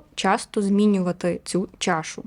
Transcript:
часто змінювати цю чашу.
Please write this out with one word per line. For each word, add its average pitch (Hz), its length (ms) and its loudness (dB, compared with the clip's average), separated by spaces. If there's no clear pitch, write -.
часто 208 480 0
змінювати 196 840 2
цю - 240 -2
чашу. - 480 -4